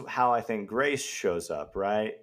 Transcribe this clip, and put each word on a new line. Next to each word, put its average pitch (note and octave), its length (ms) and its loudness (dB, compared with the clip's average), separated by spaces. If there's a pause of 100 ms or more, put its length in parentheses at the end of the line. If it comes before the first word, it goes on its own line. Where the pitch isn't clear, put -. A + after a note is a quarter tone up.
how B2+ 240 4
I A#2+ 80 4
think G#2+ 300 -4
grace C3+ 340 0
shows E2+ 480 -2
up, D2+ 240 -8
right? G#2+ 460 0